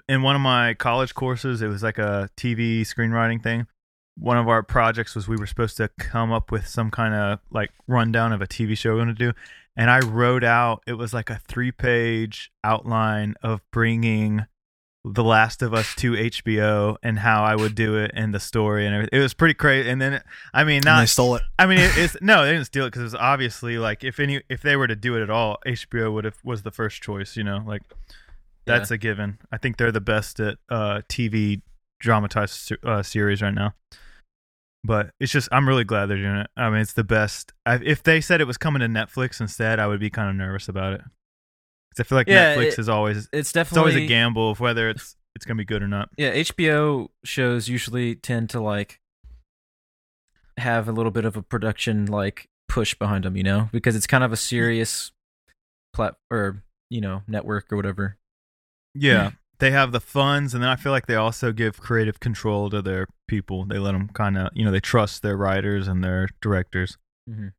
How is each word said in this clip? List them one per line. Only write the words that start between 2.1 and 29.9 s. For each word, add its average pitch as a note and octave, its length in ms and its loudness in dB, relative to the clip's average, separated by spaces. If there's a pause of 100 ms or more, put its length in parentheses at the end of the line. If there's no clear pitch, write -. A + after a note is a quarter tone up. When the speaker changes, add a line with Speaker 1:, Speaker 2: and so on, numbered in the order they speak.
Speaker 1:
T A#2+ 160 -2
V A2+ 300 0
screenwriting A2+ 600 0
thing. A#2 240 -2 (500)
One A#2+ 200 2
of A#2 100 2
our A2+ 160 4
projects A2+ 500 0
was G2 140 -6
we A2+ 80 -2
were G#2 120 -4
supposed - 300 -4
to G#2+ 120 -2 (100)
come A2+ 320 -2
up A2+ 200 -2
with G#2+ 160 -4
some A2 220 -2
kinda, G#2 520 -2 (100)
like, G#2 200 -4 (140)
rundown A2+ 460 2
of G2+ 100 -2
a F#2+ 60 -4
T - 180 -6
V G#2+ 100 -2
show A2+ 180 0
we A2+ 60 0
wanted A#2 180 0
to A#2+ 160 2
do. - 40 -6 (380)
And A#2 160 4
I C3 80 6
wrote A#2+ 460 2
out, A#2 420 2
it A#2+ 60 -6
was A2+ 200 -8
like A2+ 160 -6
a A2 100 -8 (100)
three-page A#2 1000 -2 (140)
outline A2 800 0
of A2+ 160 -2 (140)
bringing A2 720 2 (580)
The G#2+ 200 -2
Last A2 380 4
of A#2 120 -2
Us A2 220 0
to A#2+ 200 0
H A2 300 -4
B G#2+ 160 2
O G#2+ 420 2
and A2 160 0
how A2 240 2
I G#2+ 140 2
would G#2+ 180 0
do G#2+ 220 0
it G#2+ 160 -2
and A2 200 -2
the G2+ 60 -2
story G#2+ 460 0
and G#2 100 0
everything. G#2 240 0
It - 20 4
was C3+ 120 0
pretty D#3+ 200 4
crazy. C3+ 360 2
And C3 120 -2
then, C#3 220 -2 (300)
I C#3 100 4
mean, D3+ 140 4
Speaker 2:
And C#3 80 4
Speaker 1:
not D#3 160 8
Speaker 2:
they A#2 60 6
stole B2 280 4
it. A#2 80 -2 (160)
Speaker 1:
I F#3 60 8
mean, F#3 140 6
it, F3 120 6
Speaker 2:
<laughs> - 60 4
Speaker 1:
it's, E3 240 2
no, F#3+ 240 6
they D3+ 80 2
didn't D3+ 140 -2
steal C3+ 180 -2
it A2+ 80 -6
'cause B2 80 -8
it - 20 -4
was A2+ 120 -8
obviously, A#2+ 640 0
like, A2+ 280 -4
if C3 160 -6
any, C#3 280 -2
if B2 120 -8
they C#3+ 160 2
were C3 100 2
to A2+ 80 0
do A#2 220 -2
it A2 40 0
at G#2 80 -4
all, A2 360 0
H B2 240 -6
B A#2+ 120 -4
O A2 100 0
would G#2+ 120 -4
have, G#2+ 220 -6
was A#2 180 -8
the G#2+ 80 -10
first - 320 -6
choice, G2 320 -8
you A2 80 -6
know? G2+ 240 -4
Like, G#2 160 -10 (840)
Speaker 3:
Yeah. A#2+ 140 2
Speaker 1:
that's G2+ 120 -4
a A#2 60 -2
given. G#2 420 -6 (120)
I A2+ 60 -8
think A#2+ 180 -4
they're A#2 160 0